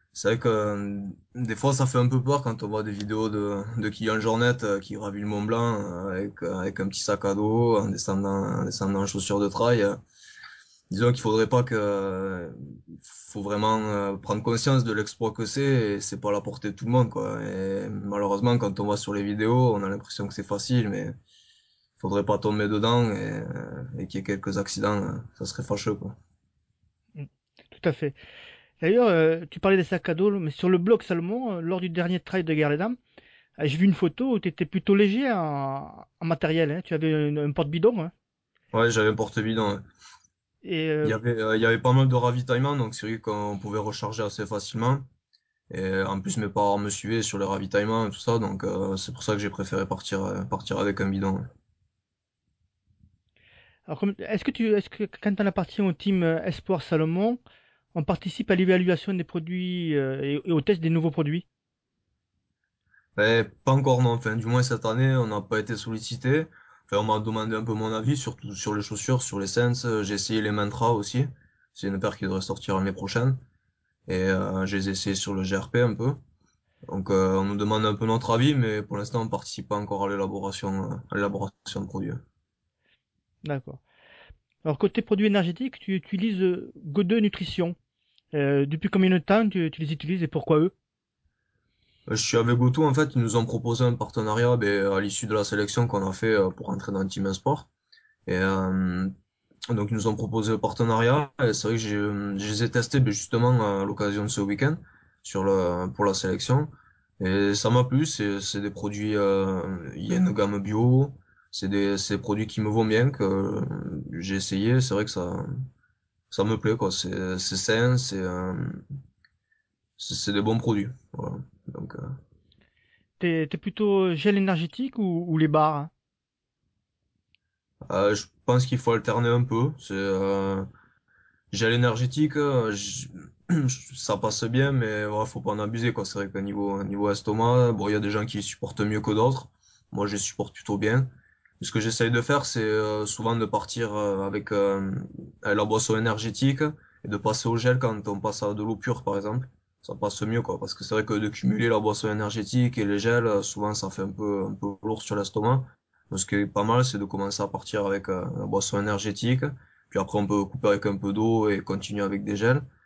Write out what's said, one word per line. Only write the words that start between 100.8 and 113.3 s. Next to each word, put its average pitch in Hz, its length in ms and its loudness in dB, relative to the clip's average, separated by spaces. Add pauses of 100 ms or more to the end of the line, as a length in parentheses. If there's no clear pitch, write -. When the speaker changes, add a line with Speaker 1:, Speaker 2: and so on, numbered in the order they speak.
Speaker 1:
et 113 100 4
c'est 104 160 -2
vrai 113 80 2
que 113 60 -2
j'ai, 107 80 -2
je 101 580 -2
les 107 160 -2
ai 120 60 0
testés, 123 300 2
ben, 117 120 4
justement, 117 680 2
à 98 40 0
l'occasion 101 380 -2
de 107 60 -2
ce 104 120 -4
week-end, 101 360 0 (460)
sur 95 220 -4
le, 92 440 2
pour 104 180 -2
la 95 80 2
sélection. 127 540 0 (520)
Et 101 340 2
ça 110 160 0
m'a 123 140 6
plu, 135 220 2
c'est, 101 340 -2
c'est 101 220 -6
des 101 80 -4
produits, 104 460 -4
euh, 98 460 2 (320)
il 98 120 -8
y - 80 0
a - 20 2
une 180 160 4
gamme 101 260 0
bio, 120 540 4 (400)
c'est 95 160 -6
des, 101 280 2
c'est 98 200 -2
des 92 40 -2
produits 107 280 -2
qui - 120 -6
me 107 80 0
vont 113 160 2
bien, 113 260 4
que 95 520 0 (560)